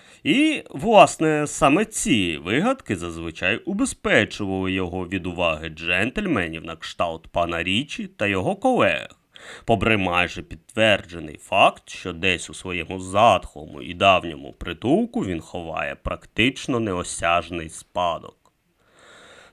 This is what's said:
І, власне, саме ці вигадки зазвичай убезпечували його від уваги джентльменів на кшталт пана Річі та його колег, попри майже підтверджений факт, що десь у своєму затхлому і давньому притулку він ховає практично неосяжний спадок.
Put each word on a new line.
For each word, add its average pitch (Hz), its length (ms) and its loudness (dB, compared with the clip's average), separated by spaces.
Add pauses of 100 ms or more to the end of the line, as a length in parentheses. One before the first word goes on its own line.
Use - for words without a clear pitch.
(240)
І, 277 460 2
власне, 156 800 6
саме 180 380 4
ці 95 520 0
вигадки 127 580 -2
зазвичай 85 600 -4
убезпечували 110 1120 0
його 90 360 -2
від 90 180 -4
уваги 82 440 -2
джентльменів 87 960 -2
на 82 100 -10
кшталт 82 520 -6
пана 85 360 -2
Річі 123 440 -2
та - 200 -4
його 101 280 0
колег, 110 520 2 (580)
попри 107 320 4
майже 87 440 0
підтверджений 87 960 -2
факт, - 520 2
що - 240 -10
десь 85 360 -2
у 76 40 -16
своєму 90 460 -8
затхлому 92 840 2
і 71 120 -10
давньому 85 600 0
притулку 165 720 -2
він 87 160 -4
ховає 80 540 -8
практично 120 840 -4
неосяжний 87 880 -2
спадок. - 680 -8 (1160)